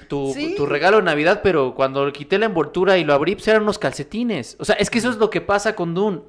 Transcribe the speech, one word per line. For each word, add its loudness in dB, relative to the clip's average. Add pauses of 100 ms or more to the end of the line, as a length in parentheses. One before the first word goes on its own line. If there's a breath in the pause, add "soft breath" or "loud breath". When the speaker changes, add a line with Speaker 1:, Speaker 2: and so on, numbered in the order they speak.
Speaker 1:
tu, -4
Speaker 2:
<laughs> -6
Sí. -6
Speaker 1:
tu -2
regalo 2
de 4
Navidad, 2
pero 2
cuando 0
le -2
quité -4
la 2
envoltura 2
y 0
lo 4
abrí, 2
pues -8
eran 4
unos -2
calcetines. -6
O -8
sea, 2
es 0
que 0
eso 0
es -4
lo 2
que -2
pasa -2
con -4
Dune. -2